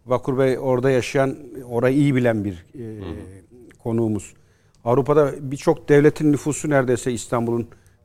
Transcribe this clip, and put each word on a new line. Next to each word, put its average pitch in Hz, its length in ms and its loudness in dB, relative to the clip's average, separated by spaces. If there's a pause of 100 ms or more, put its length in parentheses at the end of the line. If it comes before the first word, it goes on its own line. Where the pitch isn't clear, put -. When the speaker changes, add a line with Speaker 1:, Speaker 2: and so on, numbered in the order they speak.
Speaker 1:
Vakur 123 320 -2
Bey 131 220 2
orada 131 320 0
yaşayan, 135 460 0 (320)
orayı 123 280 2
iyi 143 180 2
bilen 117 280 2
bir, 98 100 -4
e, - 260 -18
Speaker 2:
Hı 107 300 -12
hı. 98 60 -10 (680)
Speaker 1:
konuğumuz. 113 500 -4 (520)
Avrupa'da 139 640 2
birçok 143 380 -2
devletin 147 420 6
nüfusu 147 380 -2
neredeyse 127 420 0
İstanbul'un, 117 560 -4 (380)